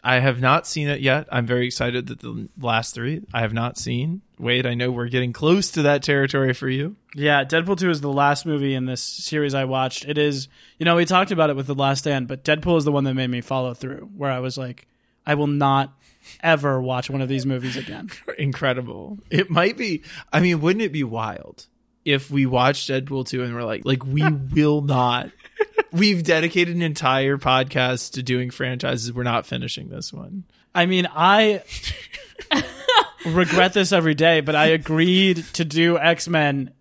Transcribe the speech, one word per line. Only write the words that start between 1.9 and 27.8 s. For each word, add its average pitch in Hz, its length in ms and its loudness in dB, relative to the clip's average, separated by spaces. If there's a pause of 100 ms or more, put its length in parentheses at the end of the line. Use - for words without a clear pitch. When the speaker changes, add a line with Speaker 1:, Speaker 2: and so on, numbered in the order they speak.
Speaker 1:
that 127 140 -12
the 113 360 -12
last 113 380 -2
three 135 280 -6 (120)
I 117 60 -2
have 110 120 -2
not 117 260 -4
seen. 143 440 -4 (160)
Wade, 123 280 0
I 120 80 -2
know 123 180 -2
we're 120 160 -6
getting 123 240 -2
close 175 400 2
to 160 100 -2
that 143 220 2
territory 135 500 0
for 135 140 -6
you. 143 260 -4 (220)
Speaker 2:
Yeah, 143 280 2
Deadpool 165 360 0
two 185 100 2
is 156 100 -2
the 143 120 -4
last 143 340 2
movie 139 300 0
in 127 100 -4
this 127 160 -6
series 147 520 -4
I 135 100 0
watched. 131 400 -4
It 147 140 -2
is, 143 280 0 (320)
you 160 60 -2
know, 170 100 4
we 170 100 4
talked 185 280 2
about 160 180 4
it 139 60 -2
with 135 100 -6
The 139 80 -4
Last 139 260 0
Stand, 135 280 -2
but 131 160 -12
Deadpool 156 340 2
is 147 60 2
the 147 80 2
one 143 120 2
that 135 100 0
made 131 160 -2
me 123 100 -4
follow 127 340 -4
through, - 420 -12
where 139 140 -4
I 127 80 -2
was 127 180 -6
like, 127 300 -10 (400)
"I 147 80 2
will 147 140 0
not 139 440 2 (480)
ever 143 400 2
watch 127 300 -4
one 135 100 -2
of 131 80 -2
these 131 180 -2
movies 127 300 -2
again." 123 320 -10 (160)
Speaker 1:
<laughs> - 140 -10
Incredible. 135 800 -4 (120)
It 185 200 2
might 175 260 2
be, 196 260 -4 (300)
I 151 80 4
mean, 180 200 4
wouldn't 185 220 2
it 196 100 -2
be 147 120 -2
wild 110 640 -8 (380)
if 139 240 0
we 139 180 2
watched 127 440 2
Deadpool 131 380 -4
two 127 160 -4
and 120 100 -8
we're 120 80 -6
like, 113 220 -6
like, 131 200 0
"We 147 240 0
Speaker 2:
<laughs> 139 240 -2
Speaker 1:
will 151 300 4
not." 127 480 0 (640)
We've 185 320 2
dedicated 170 500 2
an 175 80 -2
entire 139 540 0
podcast 131 800 0